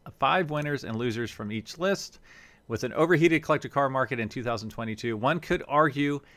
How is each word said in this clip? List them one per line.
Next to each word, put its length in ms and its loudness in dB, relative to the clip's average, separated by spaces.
five 300 2
winners 340 -4
and 120 -6
losers 340 -2
from 200 -10
each 280 -8
list. 420 -4
With 160 -4
an 80 -2
overheated 500 4
collector 280 0
car 180 2
market 320 -2
in 80 -2
two 140 -8
thousand 260 -4
twenty-two, 480 -4
one 240 0
could 260 -2
argue 540 2